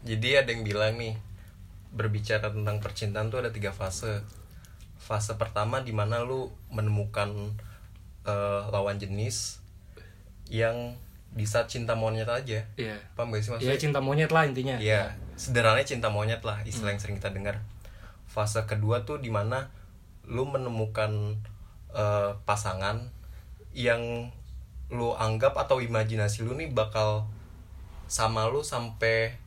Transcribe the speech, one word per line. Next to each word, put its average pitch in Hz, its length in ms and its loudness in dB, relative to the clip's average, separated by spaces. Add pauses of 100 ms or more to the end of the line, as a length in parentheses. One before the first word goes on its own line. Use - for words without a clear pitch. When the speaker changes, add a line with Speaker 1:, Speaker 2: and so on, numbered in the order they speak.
Speaker 1:
Jadi 117 320 0
ada 135 180 8
yang 117 100 -2
bilang 107 340 2
nih, 113 200 -4 (720)
berbicara 107 640 0
tentang 104 280 0
percintaan 104 500 -2
tuh 117 100 -2
ada 120 100 -2
tiga 101 220 -2
fase. 101 500 -4 (760)
Fase 107 380 -2
pertama 110 440 0
di 127 120 -4
mana 107 300 2
lu 131 300 -2 (160)
menemukan, 104 880 0 (680)
eh, 101 460 0
lawan 101 280 2
jenis 101 680 -4 (840)
yang 120 520 0 (320)
di 107 160 -2
saat 113 220 4
cinta 117 260 -2
monyet 110 340 2
aja. 117 380 -2 (100)
Speaker 2:
Iya. 110 220 -4 (160)
Speaker 1:
Paham 120 180 -2
gak 107 100 2
sih 107 80 -2
maksudnya? 120 200 0
Speaker 2:
Iya, 139 80 4
cinta 143 220 2
monyet 147 300 4
lah 160 140 8
intinya. 131 320 0
Speaker 1:
Iya, 107 380 4 (200)
sederhananya 120 540 6
cinta 117 220 0
monyet 107 320 0
lah, 104 200 -2
istilah 107 280 -2
Speaker 2:
Hmm. - 20 2
Speaker 1:
yang 101 100 -2
sering 101 160 -4
kita 101 140 -4
dengar. 101 240 -2 (680)
Fase 107 400 0
kedua 107 360 4
tuh 147 160 -4
di 127 120 -4
mana 113 400 0 (560)
lu 127 200 0
menemukan, 110 920 0 (520)
eh, 104 420 2 (120)
pasangan 104 680 0 (640)
yang 120 580 0 (600)
lu 120 260 0
anggap 110 400 4
atau 139 240 4
imajinasi 110 600 2
lu 117 120 0
nih 151 160 -4
bakal 107 600 2 (760)
sama 113 400 2
lu 135 160 2
sampai 113 840 2